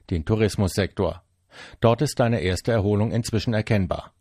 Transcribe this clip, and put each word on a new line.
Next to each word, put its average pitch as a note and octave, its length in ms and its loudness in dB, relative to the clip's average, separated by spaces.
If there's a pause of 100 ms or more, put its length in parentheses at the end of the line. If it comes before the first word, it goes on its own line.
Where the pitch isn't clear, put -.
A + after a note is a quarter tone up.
den E2 140 -2
Tourismussektor. G2+ 1000 0 (580)
Dort A#2 200 4
ist C#3 200 -2
eine A#2 180 2
erste F2+ 320 -2
Erholung G#2 400 2
inzwischen A2+ 420 -2
erkennbar. G#2 680 -2